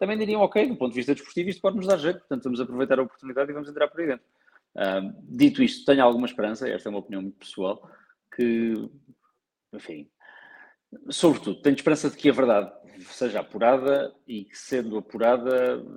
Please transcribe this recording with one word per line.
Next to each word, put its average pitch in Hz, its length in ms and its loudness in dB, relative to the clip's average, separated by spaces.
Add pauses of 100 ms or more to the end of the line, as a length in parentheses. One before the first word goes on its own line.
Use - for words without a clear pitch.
também 202 160 -2
diriam, 214 240 -2
"Ok, 202 260 4
do 254 100 -4
ponto 123 160 -2
de 117 40 -8
vista 127 180 0
desportivo, 175 360 -4
isto 180 100 -10
pode 196 160 0
nos 185 100 -4
dar 190 120 4
jeito, 160 220 -2
portanto, 131 220 -8
vamos 123 160 -4
aproveitar 127 400 0
a 131 40 0
oportunidade 135 480 -6
e 143 40 -12
vamos 147 140 -10
entrar 147 180 0
por 156 140 -10
aí 165 60 -2
dentro." 127 180 -4 (500)
Ah, 95 280 -2 (200)
dito 135 400 4
isto, - 220 0
tenho 139 180 6
alguma 123 240 4
esperança, 110 400 -6
esta 107 220 -6
é - 20 -6
uma 101 100 -8
opinião 98 200 -12
muito 95 160 -10
pessoal, - 500 -8 (480)
que, 117 380 0 (1000)
enfim, 76 340 -16 (1000)
sobretudo, 127 500 0
tenho 139 160 2
esperança 151 320 0
de - 80 -6
que 147 140 4
a - 20 4
verdade 110 400 2 (380)
seja 110 300 -4
apurada 135 760 0 (120)
e 107 180 -10
que, - 120 -20
sendo 113 400 -6
apurada, 123 880 0 (120)